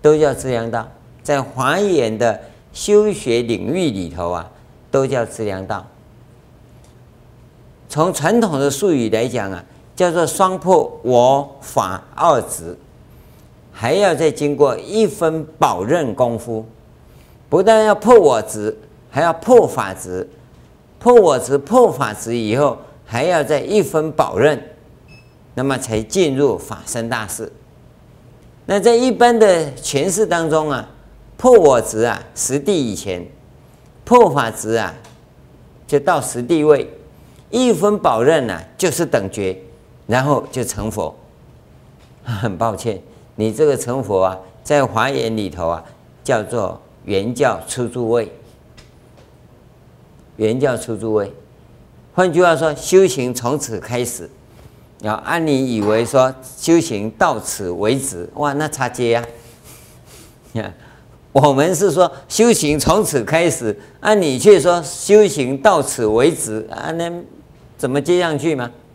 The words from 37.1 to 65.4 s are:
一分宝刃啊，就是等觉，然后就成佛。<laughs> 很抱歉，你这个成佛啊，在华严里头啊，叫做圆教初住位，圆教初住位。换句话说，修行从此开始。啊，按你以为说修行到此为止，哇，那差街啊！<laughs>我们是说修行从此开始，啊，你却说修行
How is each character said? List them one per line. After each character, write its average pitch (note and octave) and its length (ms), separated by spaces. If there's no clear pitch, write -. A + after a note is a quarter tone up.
一 B3 240
分 G3+ 280
宝 A#2+ 200
刃 C3 300
啊， E2+ 100
就 F3+ 140
是 D#3+ 160
等 G2+ 240
觉， F#2+ 260
然 B2+ 160
后 C#3+ 260
就 B2+ 140
成 G#2+ 260
佛。 F#2 260
<laughs> - 540
很 G#2 340
抱 A#2 160
歉， G2 260
你 A2 160
这 D#3 120
个 C#3+ 120
成 B2 260
佛 F#2+ 220
啊， F#2 140
在 D3 200
华 A2 240
严 A#2+ 280
里 G2+ 120
头 E2+ 200
啊， E2 160
叫 A#2 180
做 G#2 380
圆 G#2 280
教 A#2+ 360
初 B2 180
住 A#2 240
位， A2+ 200
圆 A2+ 240
教 C3 160
初 A2+ 200
住 G#2+ 180
位。 G2+ 180
换 F#3 160
句 D#3+ 120
话 E3+ 120
说， D#3 200
修 F#3 320
行 B2+ 260
从 A#2+ 260
此 A#2 220
开 B2 240
始。 F2+ 240
啊， G#2+ 80
按 D#3+ 220
你 C3 300
以 G#2+ 40
为 A2 240
说 C3 300
修 E3 240
行 A2 320
到 D3+ 260
此 G2 320
为 G#2 260
止， F#2 380
哇， D3 200
那 D3+ 120
差 C3 220
街 A#2+ 260
啊！ A#2 100
<laughs> G2+ 200
我 C#3+ 220
们 D3 200
是 F3 200
说 E3+ 180
修 A#3 240
行 D3+ 240
从 F3 280
此 C#3 180
开 E3 260
始， A2+ 300
啊， G#3+ 140
你 D#3+ 220
却 G3+ 240
说 F3 220
修 G3+ 420
行 C#3 320